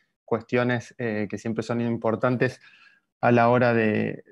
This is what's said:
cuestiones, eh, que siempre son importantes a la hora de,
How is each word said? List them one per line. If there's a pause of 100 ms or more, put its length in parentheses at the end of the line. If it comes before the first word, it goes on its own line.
(260)
cuestiones,
eh,
que
siempre
son
importantes (640)
a
la
hora
de,